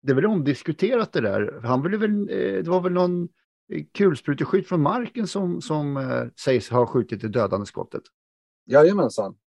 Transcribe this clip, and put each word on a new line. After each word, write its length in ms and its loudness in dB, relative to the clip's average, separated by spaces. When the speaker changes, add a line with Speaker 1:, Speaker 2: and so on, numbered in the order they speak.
Speaker 1:
det 100 0
är 40 4
väl 100 2
omdiskuterat 880 0
det 80 0
där. 420 -2
Han 200 0
ville 140 -2
väl, 320 -2
eh, 340 -2
det 60 -6
var 120 2
väl 100 -2
någon, 320 0
eh, 100 -6
kulspruteskytt 720 0
från 140 0
marken 460 -2
som, 340 -4
som, 360 -4
eh, 280 -2
sägs 260 0
ha 180 2
skjutit 340 -2
det 60 -6
dödande 380 -2
skottet. 380 -10
Speaker 2:
Jajamensan. 720 4